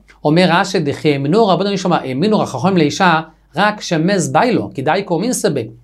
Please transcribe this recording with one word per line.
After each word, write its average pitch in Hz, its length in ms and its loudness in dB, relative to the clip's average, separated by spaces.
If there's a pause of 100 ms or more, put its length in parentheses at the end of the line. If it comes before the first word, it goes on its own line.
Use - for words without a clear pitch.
(240)
אומר 160 260 4
רש"י, 190 300 0
דכי 147 340 0
האמינו 151 340 2
רבנו 185 240 0
ישמע, 185 260 0
האמינו 143 460 0
החכמים 123 340 -2
לאישה, 160 440 2 (340)
רק 208 260 0
שמז 165 500 0
בא 160 140 2
לו, 151 280 0
כי 135 80 -8
די 156 240 0
קומין 190 280 -2
סבי, 147 340 -2 (160)